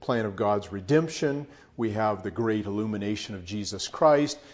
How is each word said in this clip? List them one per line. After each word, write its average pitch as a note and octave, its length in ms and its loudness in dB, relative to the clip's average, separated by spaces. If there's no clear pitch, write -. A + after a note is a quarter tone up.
plan A#2 240 0
of G2 120 -4
God's G#2 360 0
redemption, C#3+ 760 0
we A#2 140 0
have G#2 320 0
the G2 80 -4
great G#2+ 360 0
illumination G#2 680 -4
of F2+ 100 -10
Jesus G2+ 440 -6
Christ, D3 500 4